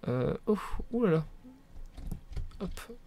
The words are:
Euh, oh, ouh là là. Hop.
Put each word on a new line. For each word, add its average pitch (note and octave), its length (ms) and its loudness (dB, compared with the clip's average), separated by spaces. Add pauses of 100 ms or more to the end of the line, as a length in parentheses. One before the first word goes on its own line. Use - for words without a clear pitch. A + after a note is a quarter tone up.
Euh, B2+ 260 2 (120)
oh, G#3+ 120 4 (320)
ouh A#3+ 140 2
là F#3+ 60 6
là. D#3+ 160 6 (1300)
Hop. F#3+ 200 -4 (260)